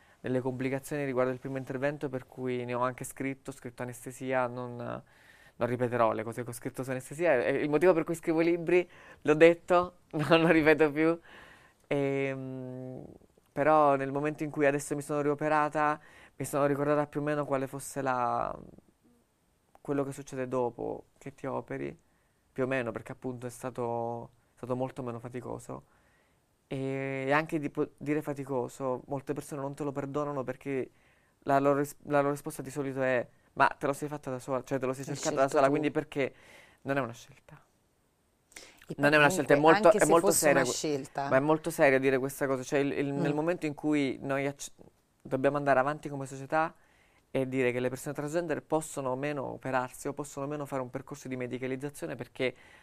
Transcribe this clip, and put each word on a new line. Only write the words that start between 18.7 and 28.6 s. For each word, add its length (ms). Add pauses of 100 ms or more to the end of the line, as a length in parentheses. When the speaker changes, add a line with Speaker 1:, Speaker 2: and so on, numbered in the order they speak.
Speaker 1:
quello 240
che 80
succede 360
dopo 580 (120)
che 160
ti 120
operi, 500 (560)
più 120
o 20
meno, 260
perché 200
appunto 340
è 40
stato, 800 (240)
stato 220
molto 260
meno 160
faticoso. 680 (840)
E 680
anche 260
di 120
po-, 260
dire 260
faticoso, 840